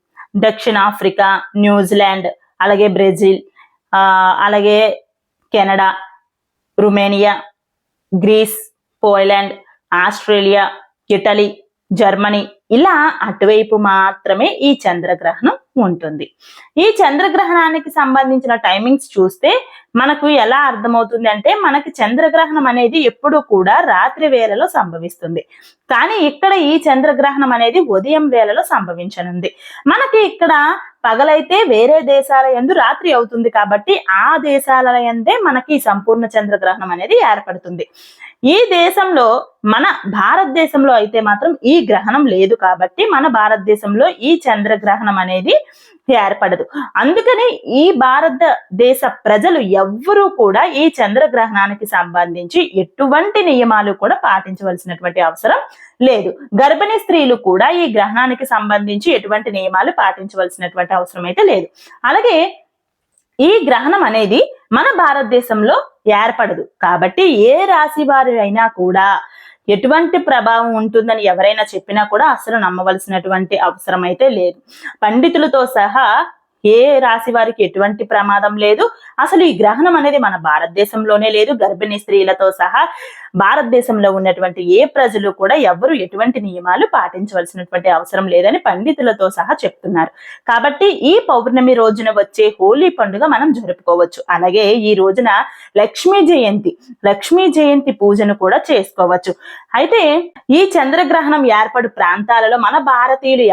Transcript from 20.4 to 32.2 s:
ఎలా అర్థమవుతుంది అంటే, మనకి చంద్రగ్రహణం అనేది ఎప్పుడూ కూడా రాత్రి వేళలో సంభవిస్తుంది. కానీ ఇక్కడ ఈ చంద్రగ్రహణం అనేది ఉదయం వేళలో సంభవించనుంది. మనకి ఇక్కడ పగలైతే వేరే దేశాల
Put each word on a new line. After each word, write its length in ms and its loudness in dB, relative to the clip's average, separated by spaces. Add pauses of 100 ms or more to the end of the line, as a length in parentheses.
ఎలా 160 2 (100)
అర్థమవుతుంది 640 -2
అంటే, 180 0 (140)
మనకి 240 -2 (100)
చంద్రగ్రహణం 720 0
అనేది 280 0 (120)
ఎప్పుడూ 260 -2 (160)
కూడా 220 2 (180)
రాత్రి 400 0
వేళలో 340 0 (100)
సంభవిస్తుంది. 640 -6 (520)
కానీ 220 0 (140)
ఇక్కడ 240 0 (160)
ఈ 40 2 (140)
చంద్రగ్రహణం 680 0
అనేది 220 0 (160)
ఉదయం 300 0 (100)
వేళలో 280 2 (100)
సంభవించనుంది. 760 -6 (400)
మనకి 280 0 (100)
ఇక్కడ 240 0 (540)
పగలైతే 500 2 (160)
వేరే 240 4 (160)
దేశాల 320 2 (100)